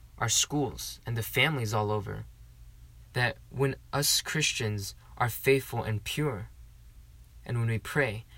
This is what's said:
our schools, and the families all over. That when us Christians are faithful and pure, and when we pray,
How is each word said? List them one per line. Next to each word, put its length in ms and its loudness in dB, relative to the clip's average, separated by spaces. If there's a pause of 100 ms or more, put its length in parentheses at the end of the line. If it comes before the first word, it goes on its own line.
(180)
our 120 2
schools, 760 0
and 100 -2
the 80 0
families 520 2
all 160 2
over. 340 -4 (880)
That 240 2 (140)
when 260 2 (160)
us 300 2
Christians 720 -2 (240)
are 100 2
faithful 540 2
and 200 -2
pure, 460 -2 (960)
and 140 -2
when 100 2
we 100 2
pray, 460 0 (140)